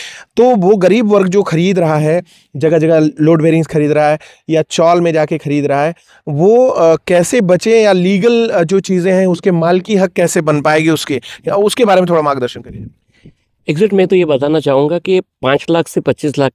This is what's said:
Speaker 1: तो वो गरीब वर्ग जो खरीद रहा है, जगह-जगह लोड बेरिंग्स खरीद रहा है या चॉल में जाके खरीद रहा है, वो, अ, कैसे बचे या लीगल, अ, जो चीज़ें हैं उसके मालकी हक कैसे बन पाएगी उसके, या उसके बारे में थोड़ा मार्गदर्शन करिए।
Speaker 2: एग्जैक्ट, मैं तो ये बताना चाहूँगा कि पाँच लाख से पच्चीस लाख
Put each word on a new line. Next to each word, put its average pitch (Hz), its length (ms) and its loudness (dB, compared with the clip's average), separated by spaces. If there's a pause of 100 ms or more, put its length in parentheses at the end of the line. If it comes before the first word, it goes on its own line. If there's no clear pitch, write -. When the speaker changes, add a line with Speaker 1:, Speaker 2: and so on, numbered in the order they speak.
(380)
Speaker 1:
तो 247 180 4
वो 196 200 2
गरीब 202 320 2
वर्ग 202 200 2
जो 196 160 0
खरीद 180 360 -2
रहा 156 180 0
है, 156 260 -2 (320)
जगह-जगह 156 540 2 (100)
लोड 156 220 2
बेरिंग्स 160 260 0
खरीद 147 240 -2
रहा 151 180 0
है 151 100 -2 (300)
या 160 200 0
चॉल 175 320 2
में 170 120 0
जाके 151 240 -2
खरीद 147 280 -4
रहा 139 180 0
है, 165 100 -2 (340)
वो, 202 400 2
अ, 165 280 2 (120)
कैसे 180 340 0
बचे 202 400 2
या 208 100 2
लीगल, 202 580 0
अ, 175 140 0
जो 190 160 0
चीज़ें 185 340 -2
हैं 185 140 2
उसके 180 240 -2
मालकी 175 440 0
हक 190 160 0
कैसे 175 300 -2
बन 151 200 -2
पाएगी 156 280 0
उसके, 151 320 -4 (260)
या 175 80 -2
उसके 208 300 0
बारे 185 160 4
में 180 80 -2
थोड़ा 165 120 2
मार्गदर्शन 131 400 -2
करिए। 117 240 -16 (840)
Speaker 2:
एग्जैक्ट, 185 240 -2
मैं 185 140 2
तो 190 80 0
ये 180 100 2
बताना 147 340 -2
चाहूँगा 147 400 -2
कि 185 200 -2
पाँच - 500 -4
लाख 165 180 0
से - 140 -6
पच्चीस 139 360 -4
लाख 135 180 -2